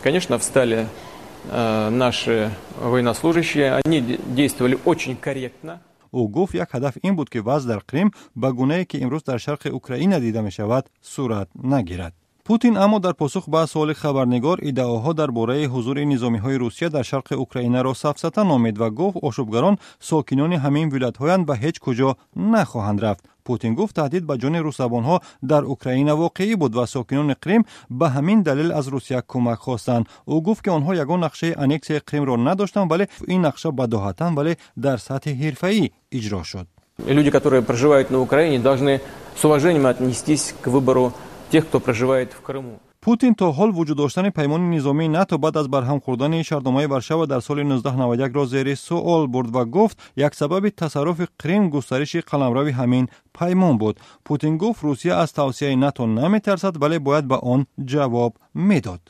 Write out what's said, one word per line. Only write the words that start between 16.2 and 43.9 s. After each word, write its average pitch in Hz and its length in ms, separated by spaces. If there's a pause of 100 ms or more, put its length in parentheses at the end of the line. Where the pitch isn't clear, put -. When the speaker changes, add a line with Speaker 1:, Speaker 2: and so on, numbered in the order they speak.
Speaker 2:
روسیه 123 340
در 151 140
شرق - 340
اوکراین 127 460
را 131 100
سفسطه 156 500
نامید 117 380
و 113 80
گفت 175 340
آشوبگران 135 540 (220)
ساکنان 151 540
همین 147 360
ولایت‌هایند 139 600
و 147 40
هیچ 131 260
کجا 131 360 (200)
نخواهند 104 680
رفت. 104 200 (200)
پوتین 113 280
گفت 196 220
تهدید 160 320
به 143 100
جان 135 180
روسبان‌ها 135 640 (280)
در 147 160
اوکراین 135 480
واقعی 170 440
بود 139 200
و 120 100
ساکنان 135 500 (100)
کریم 208 180 (260)
به 143 200
همین 156 320
دلیل 151 300
از 151 160
روسیه 127 400
کمک 120 300
خواستند. 120 520 (160)
او 160 180
گفت 208 200
که 202 80
آنها 165 240
یگان 170 280
نقشهٔ 165 340
انکس 147 340
کریم 147 320
را 135 120
نداشتند، 185 560
ولی 180 140 (220)
این 180 180
نقشه 151 260
بداهتاً 113 540
ولی 160 300 (260)
در 131 160
سطح 135 340
حرفه‌ای 156 580 (220)
اجرا 104 320
شد. 90 240 (400)
Speaker 1:
Люди, 147 240
которые 131 300
проживают 127 500
на 131 80
Украине, 139 400
должны 135 400 (360)
с - 100
уважением 151 400
отнестись 127 680 (100)
к - 40
выбору 127 440 (400)
тех, 160 160
кто 135 120
проживает 127 540
в - 140
Крыму. 131 320 (220)
Speaker 2:
پوتین 233 340
تا 180 160
حال 190 240
وجود 151 220